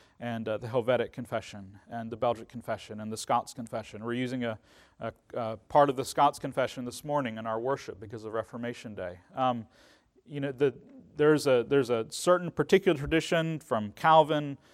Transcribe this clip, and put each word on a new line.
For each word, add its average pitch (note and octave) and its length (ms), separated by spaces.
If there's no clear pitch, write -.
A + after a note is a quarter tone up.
and, A2+ 280
uh, G#2+ 100
the A#2 100
Helvetic A#2 460
Confession G2+ 640
and A2+ 220
the A2+ 60
Belgic A2+ 300
Confession A2 520
and G#2+ 120
the A2 60
Scots - 360
Confession. A2 500
We're A#2 100
using B2 300
a, A2+ 160
a, A2+ 140
a A2 240
part C#3+ 320
of C3 60
the B2+ 100
Scots C#3+ 320
Confession C3 480
this - 180
morning C#3+ 340
in A2 100
our A2+ 120
worship A#2+ 400
because G#2+ 240
of A2 100
Reformation A#2 600
Day. F2+ 260
Um, B2 300
you D3 140
know, C#3 100
the, C3 220
there's D3+ 320
a, B2 200
there's C3+ 220
a A2+ 200
certain F3 420
particular F3 460
tradition D#3+ 640
from G#2+ 340
Calvin, D3+ 640